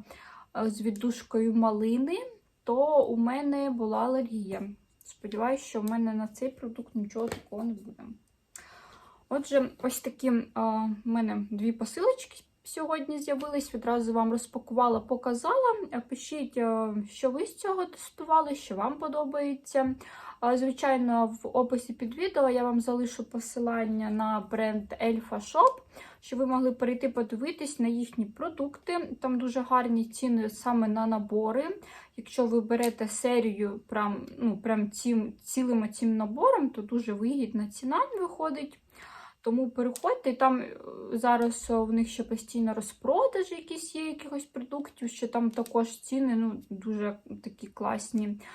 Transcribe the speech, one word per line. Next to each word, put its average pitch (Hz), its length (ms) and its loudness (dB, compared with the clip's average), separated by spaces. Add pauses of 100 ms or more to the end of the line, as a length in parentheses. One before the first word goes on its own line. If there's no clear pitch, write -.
(560)
е, 220 140 0
з 208 120 -6
віддушкою 226 720 0
малини, 226 640 4 (460)
то 277 420 6
у 233 100 -2
мене 277 540 2
була 220 280 0
алергія. 220 720 -2 (340)
Сподіваюсь, 226 560 -4
що - 200 -6
в 214 100 -2
мене 226 240 0
на 214 140 -4
цей 254 200 -6
продукт 240 460 -10
нічого 220 340 -4
такого 220 360 -8
не 233 100 -2
буде. 202 280 -14 (1300)
Отже, 277 420 0 (120)
ось 254 180 -2
такі, 254 320 -2 (220)
а, 226 60 -2 (440)
в 240 40 -4
мене 214 420 0
дві 220 220 0
посилочки 349 720 -2 (200)
сьогодні 302 560 -4
з'явились. 285 560 -4
Відразу 233 380 0
вам 226 200 2
розпакувала, 233 680 2
показала. 262 760 2 (180)
Е, 240 160 -4
пишіть, 269 480 -8
е, 220 380 2 (160)
що 262 200 0
ви 311 160 -2
з - 100 -16
цього 381 280 -2
тестували, 320 680 0
що - 200 -8
вам 247 240 -2
подобається. 285 960 -2 (460)
А, 240 160 4
звичайно, 254 720 4 (160)
в - 40 -8 (100)
описі 247 360 2
під 233 260 -6
відео 330 300 4
я 247 160 2
вам 240 160 2
залишу 247 440 -2
посилання 226 840 -2
на 214 400 0
бренд 214 420 -2
Elfa 226 380 0
Shop, 311 500 4 (400)
щоб - 180 -6
ви 262 80 4
могли 254 260 2
перейти 247 360 0
подивитись 240 720 -4
на 233 100 2
їхні 233 360 -2
продукти. 302 960 -6
Там 254 180 0
дуже 247 220 -2
гарні 240 440 4
ціни 226 460 0
саме 233 380 2
на 226 180 2
набори. 220 720 0 (380)
Якщо 240 300 0
ви 233 140 4
берете 233 480 0
серію, 214 800 0
прям, 208 380 -2 (120)
ну, 214 200 2
прям 214 320 0
цим, 226 420 0 (100)
цілим 247 400 2
оцім 220 340 0
набором, 277 540 4
то 214 120 -6
дуже 220 300 -2
вигідна 226 540 0
ціна 262 320 -2 (220)
виходить. 311 580 -4 (720)
Тому 240 220 2
переходьте, 254 600 0
і - 20 2
там, 254 280 4
е, - 160 -10 (360)
зараз, 233 580 2
е, 226 60 4
в 220 160 2
них 226 160 2
ще 226 160 -6
постійно 226 500 -2
розпродажі 349 800 0
якісь 320 400 -10
є, 320 120 -4
якихось 285 380 -8
продуктів, 254 640 -8
що - 180 -4
там 233 220 2
також 233 500 0
ціни, 262 360 0
ну, 226 340 0
дуже 208 480 -4 (260)
такі - 220 -12
класні. 214 720 -4 (160)